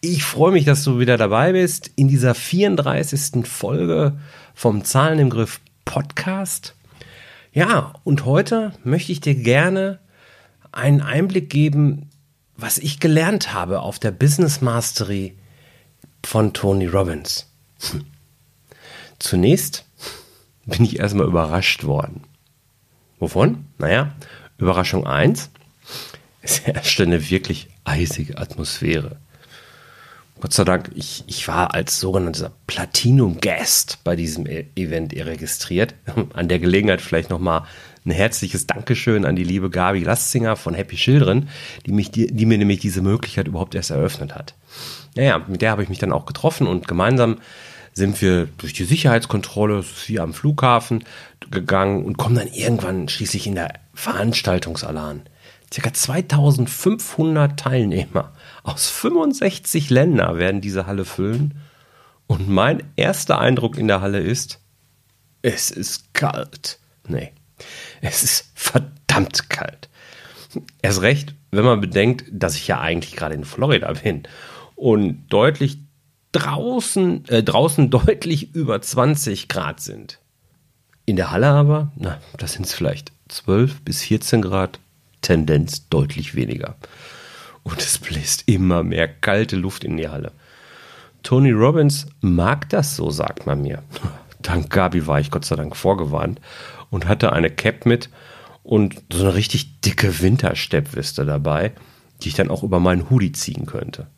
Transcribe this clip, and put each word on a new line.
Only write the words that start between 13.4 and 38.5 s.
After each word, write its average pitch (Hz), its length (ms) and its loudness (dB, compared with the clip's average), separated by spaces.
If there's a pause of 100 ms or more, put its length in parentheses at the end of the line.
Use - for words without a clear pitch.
habe 92 260 -2
auf 87 180 -8
der 110 120 -2
Business 147 500 2
Mastery 101 760 -2 (880)
von 110 280 2
Tony 98 340 2
Robbins. 85 640 -2 (420)
Hm. - 140 -8 (1160)
Zunächst - 680 2 (800)
bin 104 180 2
ich - 140 -2
erstmal 101 300 0
überrascht 85 560 0
worden. 71 400 -4 (960)
Wovon? - 460 0 (120)
Naja, 113 340 0 (460)
Überraschung 90 480 0
eins, - 440 0 (920)
es - 240 -4
herrschte - 380 0
eine 85 260 2
wirklich 92 380 -2 (160)
eisige 73 540 -4
Atmosphäre. 78 760 -4 (1200)
Gott - 120 -6
sei 101 120 4
Dank, 90 300 0
ich, - 320 -12
ich - 220 -8
war 85 260 0
als - 240 -2
sogenannter 90 540 -2 (160)
Platinum-Guest - 1400 2
bei 87 100 0
diesem 80 320 -4
E-, 78 200 -8 (100)
Event 82 360 -4
registriert. 80 840 -4 (400)
An 87 140 -2
der 85 120 2
Gelegenheit 92 400 4
vielleicht - 300 -2
nochmal 85 340 0 (420)
ein 82 60 0
herzliches 98 560 -2